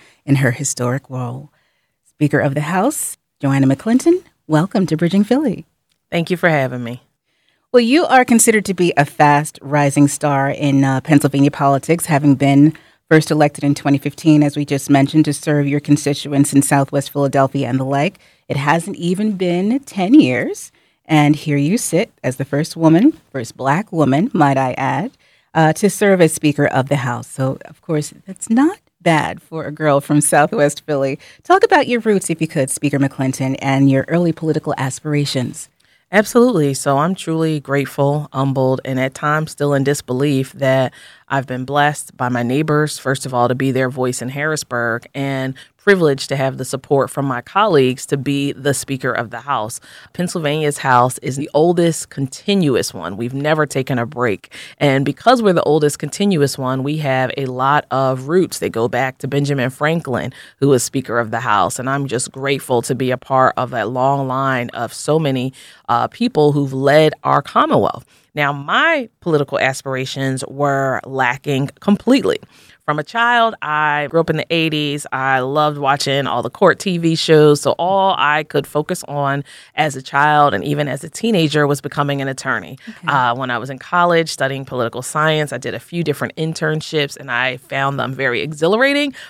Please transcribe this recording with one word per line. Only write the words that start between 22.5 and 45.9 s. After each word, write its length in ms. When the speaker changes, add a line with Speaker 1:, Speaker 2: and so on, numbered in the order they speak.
Speaker 1:
woman, 400
first 260
black 360
woman, 420
might 240
I 140
add, 400
uh, 200
to 140
serve 320
as 120
Speaker 340
of 220
the 80
House. 320
So, 360
of 160
course, 320
that's 240
not 280
bad 400
for 240
a 60
girl 300
from 200
Southwest 640
Philly. 360
Talk 180
about 240
your 140
roots, 300
if 100
you 80
could, 200
Speaker 300
McClinton, 640
and 280
your 200
early 240
political 440
aspirations. 920
Speaker 2:
Absolutely. 640
So 240
I'm 160
truly 460
grateful, 720
humbled, 520
and 140
at 160
times 380
still 200
in 120
disbelief 720
that 380
I've 180
been 180
blessed 520
by 140
my 120
neighbors, 560
first 260
of 100
all, 140
to 60
be 160
their 200
voice 300
in 100
Harrisburg, 840
and 400
privileged 520